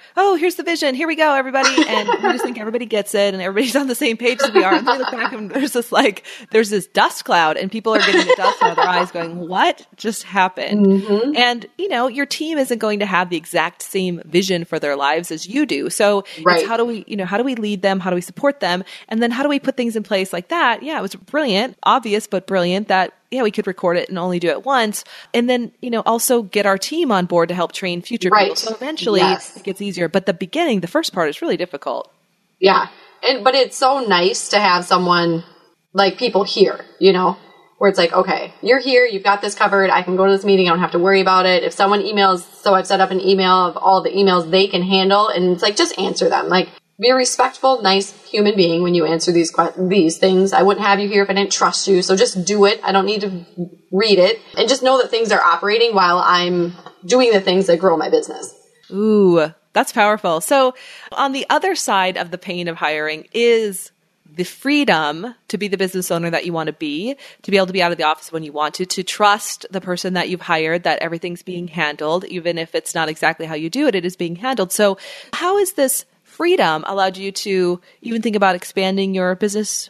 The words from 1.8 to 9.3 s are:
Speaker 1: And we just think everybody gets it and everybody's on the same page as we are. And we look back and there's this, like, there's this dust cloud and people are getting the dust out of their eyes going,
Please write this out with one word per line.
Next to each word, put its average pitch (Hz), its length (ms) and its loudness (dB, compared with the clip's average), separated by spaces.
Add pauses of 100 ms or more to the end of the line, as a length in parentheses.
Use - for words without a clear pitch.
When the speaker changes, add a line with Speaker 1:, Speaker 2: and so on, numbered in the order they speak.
Speaker 1:
And 208 200 -2 (160)
we 381 80 2
just 254 120 -2
think 240 160 -6
everybody 220 260 -6
gets 214 300 -4
it 202 180 2
and 190 80 -8
everybody's 214 340 -2
on 277 120 0
the 247 80 -2
same 233 220 0
page 247 260 -2
as 247 100 0
we 349 100 6
are. 359 120 4
And 269 100 -2
we 269 140 2
look 254 120 -4
back 240 220 -6
and 214 160 -10
there's 269 240 -4
this, 240 180 -4
like, 214 320 0 (280)
there's 220 180 2
this 202 160 -2
dust - 400 0
cloud 165 320 2
and 196 140 -6
people 220 240 -2
are 214 40 4
getting - 280 2
the 508 100 6
dust - 240 -2
out 466 80 2
of 170 80 -4
their 185 100 2
eyes 180 240 0
going, 170 360 -8